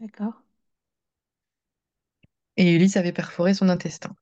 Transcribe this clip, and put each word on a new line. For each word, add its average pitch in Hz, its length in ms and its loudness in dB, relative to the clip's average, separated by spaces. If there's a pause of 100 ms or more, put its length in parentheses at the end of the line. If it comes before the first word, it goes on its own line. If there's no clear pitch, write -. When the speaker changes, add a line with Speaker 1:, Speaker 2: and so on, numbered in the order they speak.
Speaker 1:
D'accord. 220 340 -10 (2250)
Speaker 2:
Et 175 180 4
Ulysse 185 220 4
avait 175 160 0
perforé 175 420 -2
son 196 140 2
intestin. 175 520 -4